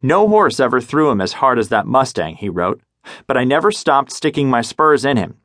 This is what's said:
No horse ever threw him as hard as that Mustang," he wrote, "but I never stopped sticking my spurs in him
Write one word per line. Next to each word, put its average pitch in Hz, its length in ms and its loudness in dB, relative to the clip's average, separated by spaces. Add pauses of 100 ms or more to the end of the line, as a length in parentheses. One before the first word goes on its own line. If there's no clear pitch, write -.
No 180 260 2
horse 208 320 2
ever 127 220 2
threw 147 300 0
him 104 100 0
as 92 120 -4
hard 127 260 0
as 101 100 -2
that 104 160 0
Mustang," 113 500 -2
he 101 140 -10
wrote, 87 320 -4 (460)
"but 131 100 0
I 123 60 0
never 156 280 2
stopped 139 400 0
sticking 147 380 -2
my 120 120 0
spurs 139 440 0
in 139 120 0
him 95 280 -6